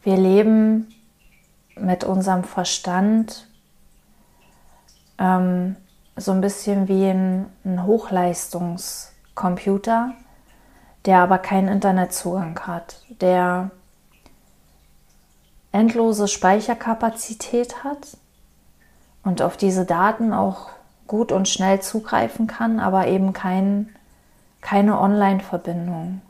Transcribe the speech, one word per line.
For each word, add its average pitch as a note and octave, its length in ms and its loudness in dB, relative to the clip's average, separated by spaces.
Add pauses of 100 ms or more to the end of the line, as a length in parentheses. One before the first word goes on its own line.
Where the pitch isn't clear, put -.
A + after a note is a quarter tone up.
wir F#3+ 140 2
leben A3 760 4 (800)
mit F3+ 280 -2
unserem F#3+ 400 0
Verstand, G3 1040 -2 (1700)
ähm, F#3 580 0 (400)
so - 160 -6
ein F#3 100 2
bisschen G3 460 0
wie F#3+ 180 2
ein, F#3 420 0 (160)
ein F3+ 220 -4
Hochleistungscomputer, G3 2250 -2 (920)
der F#3+ 140 6
aber F3+ 180 4
keinen F#3+ 300 0
Internetzugang F#3 960 -2
hat, - 420 -12 (180)
der F3+ 480 2 (2000)
endlose A3+ 560 2
Speicherkapazität A3+ 1600 -2
hat C#4+ 340 -10 (1080)
und F3+ 180 -2
auf C4 160 -2
diese F#3 280 0
Daten G#3 480 0
auch F#3+ 360 -2 (360)
gut A3+ 260 -2
und F#3+ 160 0
schnell G3 340 2
zugreifen A3+ 680 -2
kann, A3+ 320 -2
aber F#3+ 280 2
eben F#3+ 260 2
kein, G3 560 -2 (720)
keine G3+ 380 2
Online-Verbindung. F#3 1300 0